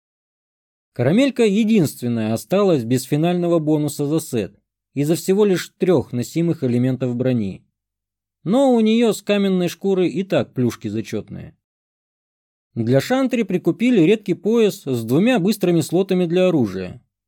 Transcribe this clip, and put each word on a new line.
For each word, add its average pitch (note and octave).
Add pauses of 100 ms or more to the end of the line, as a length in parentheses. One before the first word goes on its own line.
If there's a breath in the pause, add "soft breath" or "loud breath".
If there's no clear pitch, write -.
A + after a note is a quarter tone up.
(920)
Карамелька A3+
единственная D#3
осталась F3+
без B2
финального E3+
бонуса D3+
за D#3
сет A2+ (400)
из-за D3
всего F#3+
лишь F#3+
трех F3
носимых D#3+
элементов B2
брони. A#2+ (760)
Но B3+
у A#3
нее A3
с -
каменной F#3+
шкурой F#3
и F#3
так E3+
плюшки A#2+
зачетные. G2 (1160)
Для A#2+
Шантри B3
прикупили F#3
редкий G3
пояс G#3+
с B2
двумя F#3+
быстрыми F3
слотами F3+
для F#3
оружия, G2+ (260)